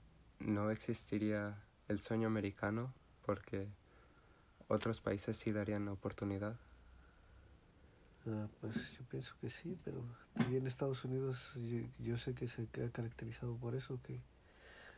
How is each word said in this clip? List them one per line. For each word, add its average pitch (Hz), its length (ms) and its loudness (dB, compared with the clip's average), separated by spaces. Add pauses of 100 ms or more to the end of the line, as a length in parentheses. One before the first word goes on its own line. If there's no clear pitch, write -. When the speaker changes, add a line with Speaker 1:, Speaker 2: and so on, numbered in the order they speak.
(400)
Speaker 1:
no 107 320 4
existiría 107 880 0 (260)
el 104 120 2
sueño 113 260 2
americano, 110 640 2 (320)
porque 101 440 0 (1000)
otros 110 320 4
países 104 380 2
sí - 140 2
darían 104 380 2
oportunidad. 101 640 0 (1700)
Speaker 2:
Ah, 107 200 0 (140)
pues, 110 320 -4
yo 127 180 -12
pienso 131 280 -6
que 117 120 -4
sí, 180 340 -6
pero - 160 -4 (320)
también 127 320 4
Estados 131 400 0
Unidos, 131 480 0
yo, 117 280 0 (180)
yo 117 180 2
sé 123 160 0
que 127 140 -2
se 120 160 -2
ha 123 260 0
caracterizado 117 680 -2
por 120 180 0
eso, 131 260 -2
que 127 180 -6 (800)